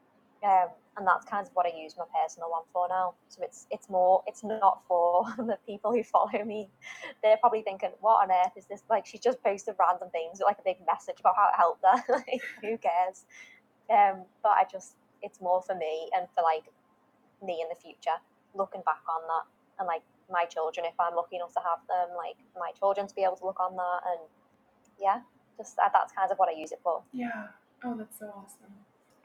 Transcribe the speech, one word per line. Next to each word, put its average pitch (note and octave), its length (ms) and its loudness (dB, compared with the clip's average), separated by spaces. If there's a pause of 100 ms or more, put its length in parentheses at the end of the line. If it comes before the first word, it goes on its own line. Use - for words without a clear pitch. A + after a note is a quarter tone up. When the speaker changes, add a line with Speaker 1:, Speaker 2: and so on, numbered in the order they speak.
(440)
Speaker 1:
Um, F#3 240 4 (300)
and G3+ 100 -8
that's - 180 4
kind G3+ 220 -6
of - 80 -20
what F3+ 100 2
I E3+ 100 -2
use D#3 220 -16
my F3 60 -8 (180)
personal E3 300 -8
one E3 120 -4 (100)
for F3+ 160 -2
now. F#3 240 -2 (160)
So - 140 -20
it's, - 280 -12
it's - 180 -10
more, F#3 380 4
it's - 160 -12
not G#3 440 2
for F3 360 4 (100)
<laughs> G#3+ 40 -16
the A#3 280 -4
people G#3+ 280 -4
who A3+ 100 0
follow G#3 420 0
me. G#3 240 -8 (540)
They're G#3+ 140 6
probably A3+ 240 4
thinking, G3 300 -6 (100)
"What A3 220 6
on F#3 80 0
earth F#3 260 4
is F#3+ 80 -20
this? G#3 240 -14
Like, G#3+ 160 0
she - 120 -16
just B3 240 0
posted G3+ 380 -2
random F#3 320 2
things E3 280 -6
with, F#3+ 80 0
like, G3+ 120 2
a - 40 -14
big F#3 220 0
message E3+ 340 -4
about F#3 180 4
how G3+ 120 4
it - 60 0
helped F3 300 2
her." A#3+ 220 6
<laughs> B3 60 2
Like, B3+ 280 -2 (200)
who A3 160 -4
cares? F#3 480 -2 (640)
Um, G3 360 4 (180)
but G#3+ 60 4
I F#3+ 220 4
just, - 240 -16 (260)
it's - 200 -14
more F#3 200 2
for F#3+ 140 -6
me D#3+ 400 -4
and F3+ 200 -4
for, F3+ 80 0
like, D#3+ 220 0 (760)
me F3 200 -8
in E3 80 -8
the E3+ 60 -10
future, E3 440 -8 (340)
looking G3 320 -6
back D#3 240 -2
on E3 180 -4
that E3 180 -4 (340)
and, F#3+ 80 -6
like, E3 160 -4 (260)
my F3 160 0
children, E3 400 -4
if E3 140 -6
I'm E3+ 160 0
lucky E3+ 220 -4
enough F3 160 -10
to - 60 -4
have E3+ 280 -2
them, F3 300 -2
like, D#3+ 180 -10 (220)
my F3 200 -8
children G3 300 0
to - 80 -20
be G3 80 -2
able F#3 140 0
to F#3+ 80 -10
look F#3+ 140 -6
on F#3 160 -4
that. F3+ 240 -2 (120)
And E3+ 80 -4 (800)
yeah, G3 220 0 (360)
just, - 220 -18
uh, G3+ 140 4
that's - 200 2
kind F#3+ 180 0
of F#3+ 60 -4
what F#3 120 4
I E3 40 -2
use D#3 180 -12
it - 120 -14
for. E3 180 0 (100)
Speaker 2:
Yeah. A#3 360 -8 (360)
Oh, A#3+ 140 -8
that's G#3+ 220 -16
so G#3+ 80 -14
awesome. G3+ 460 -20 (520)